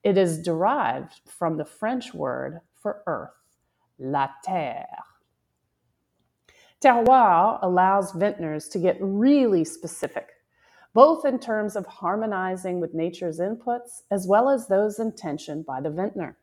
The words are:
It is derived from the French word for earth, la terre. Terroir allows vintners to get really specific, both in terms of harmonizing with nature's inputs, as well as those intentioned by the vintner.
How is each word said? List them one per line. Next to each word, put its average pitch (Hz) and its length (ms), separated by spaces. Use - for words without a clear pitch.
It 196 140
is 170 240
derived 170 840
from 160 320
the 151 80
French 233 480
word 139 480
for - 260
earth, 131 260
la 139 300
terre. 151 460
Terroir 226 800
allows 185 520
vintners 170 560
to 190 100
get 180 220
really 208 640
specific, - 640
both 311 320
in 262 140
terms 214 360
of 196 120
harmonizing 185 920
with 165 140
nature's 165 460
inputs, 233 720
as 185 160
well 214 200
as 269 220
those 208 300
intentioned 156 680
by 131 160
the 151 100
vintner. 180 520